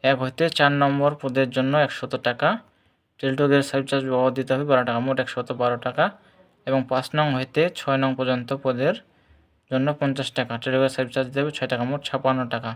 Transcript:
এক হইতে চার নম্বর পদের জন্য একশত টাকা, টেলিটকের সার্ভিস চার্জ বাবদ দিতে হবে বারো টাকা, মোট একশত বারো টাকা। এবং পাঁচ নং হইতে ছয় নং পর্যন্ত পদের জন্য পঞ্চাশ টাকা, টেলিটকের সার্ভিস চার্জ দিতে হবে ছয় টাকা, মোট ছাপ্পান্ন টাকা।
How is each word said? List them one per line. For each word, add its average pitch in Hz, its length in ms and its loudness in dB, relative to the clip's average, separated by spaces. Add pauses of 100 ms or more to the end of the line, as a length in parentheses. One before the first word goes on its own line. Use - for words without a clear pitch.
এক 135 180 4
হইতে 131 260 -2
চার 147 240 4
নম্বর 143 420 2
পদের 135 360 0
জন্য 131 260 0
একশত 135 380 0
টাকা, 127 340 0 (720)
টেলিটকের 139 420 2
সার্ভিস 135 280 -4
চার্জ 139 160 0
বাবদ 127 280 2
দিতে 131 180 -4
হবে 135 120 0
বারো 131 200 4
টাকা, 117 160 0
মোট 131 200 0
একশত 123 320 -4
বারো 120 240 0
টাকা। 127 280 0 (640)
এবং 131 220 2
পাঁচ 127 260 0
নং 151 200 4
হইতে 131 280 -2 (140)
ছয় 135 200 -2
নং 135 180 2
পর্যন্ত 127 380 -2
পদের 135 420 0 (760)
জন্য 131 240 0
পঞ্চাশ 139 380 -2
টাকা, 120 260 -2
টেলিটকের 131 300 2
সার্ভিস 131 260 -4
চার্জ 131 140 0
দিতে 131 120 -4
হবে 147 120 -2
ছয় 131 160 -6
টাকা, 120 160 -2
মোট 139 200 -4
ছাপ্পান্ন 131 440 0
টাকা। 117 280 -6